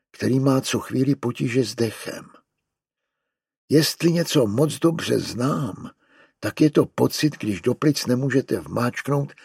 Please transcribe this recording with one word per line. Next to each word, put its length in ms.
který 280
má 220
co 180
chvíli 360
potíže 480
s 120
dechem. 540
Jestli 420
něco 360
moc 320
dobře 400
znám, 720
tak 220
je 100
to 140
pocit, 520
když 240
do 120
plic 320
nemůžete 540
vmáčknout 760